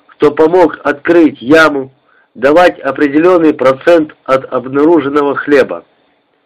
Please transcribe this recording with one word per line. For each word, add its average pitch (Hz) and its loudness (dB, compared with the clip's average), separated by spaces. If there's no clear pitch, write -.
кто - -2
помог 160 0
открыть 170 0
яму, 139 0
давать 156 2
определённый 151 0
процент 151 0
от 131 -4
обнаруженного 143 -2
хлеба. 113 -2